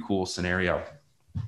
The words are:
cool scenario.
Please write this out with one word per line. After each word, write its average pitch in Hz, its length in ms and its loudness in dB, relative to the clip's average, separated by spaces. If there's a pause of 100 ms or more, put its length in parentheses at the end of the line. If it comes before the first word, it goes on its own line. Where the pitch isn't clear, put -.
cool 95 200 2
scenario. 90 560 2 (640)